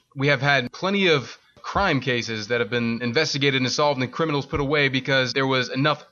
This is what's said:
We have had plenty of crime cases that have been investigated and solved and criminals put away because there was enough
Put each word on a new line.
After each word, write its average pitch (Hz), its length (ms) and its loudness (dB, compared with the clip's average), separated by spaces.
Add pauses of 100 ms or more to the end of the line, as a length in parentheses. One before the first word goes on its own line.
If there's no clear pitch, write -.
(160)
We 139 120 -2
have 139 120 2
had 135 320 0
plenty 190 360 0
of 135 300 0 (240)
crime 175 380 0
cases 117 480 -2
that 120 120 2
have 113 100 -2
been 117 320 0
investigated 135 580 0
and 127 100 0
solved 147 300 0
and 127 120 -2
criminals 156 340 -2
put 151 140 -4
away 143 280 2
because 131 440 0
there 135 140 0
was 131 240 0
enough 143 420 0